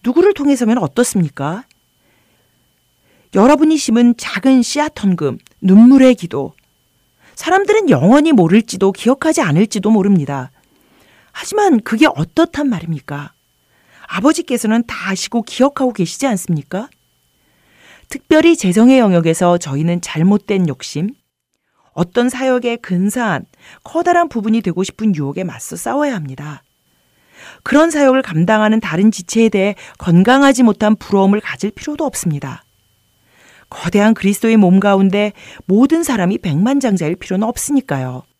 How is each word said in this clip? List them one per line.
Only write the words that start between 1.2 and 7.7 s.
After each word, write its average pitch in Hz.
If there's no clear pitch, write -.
여러분이 294
심은 240
작은 254
씨앗 294
헌금, 170
눈물의 247
기도. 151
사람들은 392